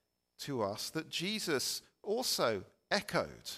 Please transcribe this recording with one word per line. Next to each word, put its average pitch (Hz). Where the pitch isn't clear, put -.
to 127
us 101
that 160
Jesus 175
also 170
echoed. 107